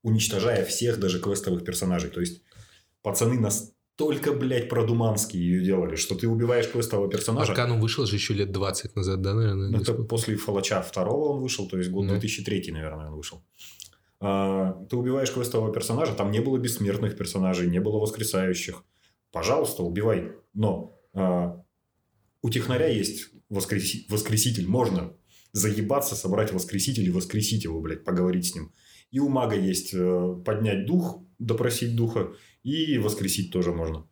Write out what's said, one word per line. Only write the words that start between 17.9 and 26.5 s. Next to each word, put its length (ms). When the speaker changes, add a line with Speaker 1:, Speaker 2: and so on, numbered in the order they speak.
Speaker 1:
воскресающих. 840
Пожалуйста, 500
убивай. 500
Но, 440
а, 480
у 80
технаря 380
есть 420
воскреси-, 600
воскреситель, 580
можно 440
заебаться, 640
собрать 360